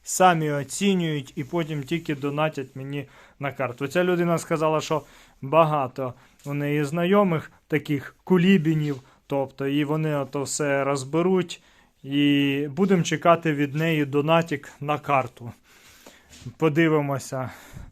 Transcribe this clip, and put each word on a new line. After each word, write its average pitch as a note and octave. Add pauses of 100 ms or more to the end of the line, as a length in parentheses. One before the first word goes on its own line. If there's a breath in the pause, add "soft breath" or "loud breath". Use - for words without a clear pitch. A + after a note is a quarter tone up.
самі E3
оцінюють D#3
і D3
потім D#3
тільки E3
донатять C#3+
мені C#3 (340 loud breath)
на C#3
карту. C3
Ця F3+
людина F3
сказала, D#3
що D3 (400 loud breath)
багато C#3 (320 soft breath)
у C#3+
неї C#3+
знайомих F3 (160 soft breath)
таких D3
кулібінів, D#3+ (260 soft breath)
тобто C#3
і C#3+
вони D3+
ото C#3
все C#3
розберуть, D#3+ (400 soft breath)
і C#3+
будемо F3+
чекати E3
від C#3+
неї D#3
донатик D3+ (100)
на C#3+
карту. B2+ (1080 loud breath)
Подивимося, D3 (420 loud breath)